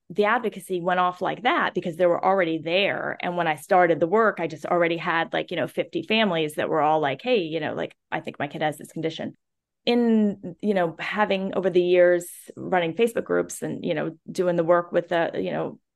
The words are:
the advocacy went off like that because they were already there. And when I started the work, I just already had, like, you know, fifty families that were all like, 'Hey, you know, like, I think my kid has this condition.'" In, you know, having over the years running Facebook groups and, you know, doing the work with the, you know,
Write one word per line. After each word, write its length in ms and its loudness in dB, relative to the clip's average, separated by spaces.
the 140 0
advocacy 560 -2
went 180 0
off 220 0
like 220 -4
that 300 0
because 220 -4
they 100 2
were 180 2
already 360 2
there. 640 -2
And 160 -4
when 100 0
I 80 0
started 440 4
the 80 4
work, 320 2
I 80 -2
just 180 -12
already 320 2
had, 360 -2
like, 180 -2
you 60 -4
know, 100 0
fifty 360 -4
families 520 0
that 140 -2
were 120 2
all 180 4
like, 220 -2
'Hey, 180 2
you 200 -4
know, 140 -4
like, 220 -6
I 80 -4
think 180 -12
my 100 -4
kid 140 -12
has 160 -2
this 140 -18
condition.'" 440 -8
In, 760 0
you 140 0
know, 240 0
having 560 0
over 160 0
the 100 4
years 480 6
running 380 -2
Facebook 300 0
groups 400 -2
and, 200 -8
you 120 -2
know, 200 -4
doing 240 0
the 80 2
work 280 2
with 160 0
the, 260 0
you 180 -4
know, 280 -6